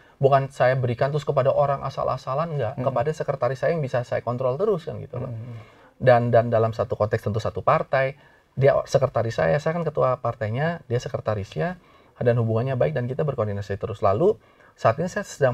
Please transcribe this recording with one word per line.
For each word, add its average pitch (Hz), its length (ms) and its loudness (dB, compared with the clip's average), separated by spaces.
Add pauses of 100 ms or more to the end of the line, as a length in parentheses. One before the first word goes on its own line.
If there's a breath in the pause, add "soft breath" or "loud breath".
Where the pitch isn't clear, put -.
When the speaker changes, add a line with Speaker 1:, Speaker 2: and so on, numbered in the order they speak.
(180 loud breath)
Speaker 1:
bukan 135 320 4
saya 127 240 2
berikan 127 400 0
terus 151 80 -2
kepada 139 320 2
orang 139 320 0
asal-asalan, 135 720 -4
enggak. 123 240 -4
Speaker 2:
Hmm. 123 80 -4
Speaker 1:
Kepada 135 240 -2
sekretaris 135 480 -4
saya 160 160 0
yang 151 80 -2
bisa 127 160 -2
saya 117 240 -6
kontrol 123 320 -2
terus 190 320 -2
kan 117 80 -8
gitu 104 240 -10
loh. - 80 -8
Speaker 2:
Hmm. 117 240 -10 (480 loud breath)
Speaker 1:
Dan, 120 320 6
dan 117 160 6
dalam 113 240 2
satu 107 240 -2
konteks 107 240 0
tentu 107 160 -4
satu - 240 -4
partai, 135 560 0 (400 soft breath)
dia 135 160 6 (160)
sekretaris 120 480 0
saya, 160 240 2
saya 165 160 -2
kan 170 80 -4
ketua 139 320 0
partainya, 123 720 -4
dia 117 80 -2
sekretarisnya, 117 800 -6 (400 soft breath)
dan 120 240 2
hubungannya 113 320 0
baik 135 240 0
dan 123 80 -2
kita 123 160 -4
berkoordinasi 104 560 -4
terus. - 240 -8
Lalu 110 320 2 (400 soft breath)
saat 139 240 2
ini 175 160 -4
saya 202 160 -6
sedang 127 240 2